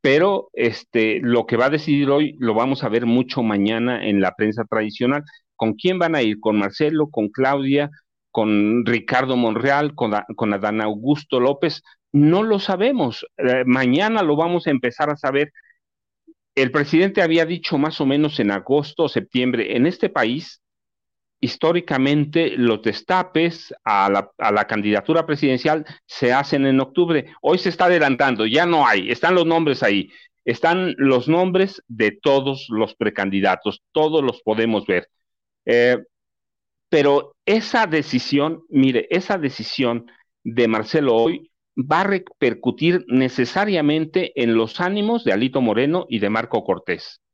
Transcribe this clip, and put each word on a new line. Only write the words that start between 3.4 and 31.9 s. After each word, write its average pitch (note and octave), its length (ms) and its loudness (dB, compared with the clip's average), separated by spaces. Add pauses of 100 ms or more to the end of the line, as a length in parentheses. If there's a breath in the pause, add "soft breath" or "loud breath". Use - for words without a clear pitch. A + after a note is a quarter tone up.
mañana A2 640 -2
en G2+ 140 0
la F#2 140 0
prensa G#2+ 340 -2
tradicional. A#2+ 560 -4 (340 loud breath)
¿Con A2 160 0
quién F3+ 240 -2
van E3 160 0
a C#3 80 0
ir? G#2+ 180 -2
¿Con G#2+ 160 0
Marcelo? D3+ 540 0
¿Con G#2+ 180 -4
Claudia? C#3 640 0 (400 soft breath)
¿Con G#2+ 560 0
Ricardo B2+ 500 0
Monreal? C3+ 580 0
¿Con A2 200 -2
A-, G#2 100 -2 (120)
con G#2 180 -2
Adán G#2+ 260 -2
Augusto B2 580 -2
López? C#3+ 440 0 (300 soft breath)
No D#3 300 4
lo G#3+ 160 0
sabemos. F#3+ 680 -2 (100)
Eh, B2+ 300 0
mañana C#3 560 2
lo D3 140 2
vamos E3+ 300 -2
a D#3+ 40 0
empezar C3+ 400 -2
a D3 60 -4
saber. C#3+ 360 -2 (1000 soft breath)
El C3 160 0
presidente E3 500 2
había E3 240 2
dicho E3+ 320 -4
más D3+ 240 -2
o C#3+ 60 0
menos D3 340 0
en G2+ 100 2
agosto C#3+ 540 -2
o - 60 0
septiembre, B2 680 -2
en B2+ 100 2
este F#3 220 -2
país, C3 540 -4 (800)
históricamente, D3 1160 0
los A2+ 240 2
destapes E3+ 960 -2 (100)
a G2+ 240 2
la, G2 300 0
a G#2+ 120 0
la G#2 160 0
candidatura G#2 600 0
presidencial D3 580 0 (220 loud breath)
se B2 260 -2
hacen C#3 320 0
en C3+ 160 4
octubre. D#3+ 460 0 (160 loud breath)
Hoy F3+ 160 2
se F#3+ 100 -4
está F3+ 160 0
adelantando, C3+ 600 2
ya C#3+ 180 2
no D#3+ 220 2
hay, G#2 240 0
están E3 240 0
los F3 100 4
nombres D#3+ 380 0
ahí. G2+ 260 0 (360 loud breath)
Están E3 520 0
los C3 320 2
nombres F#3 600 0
de A2 220 0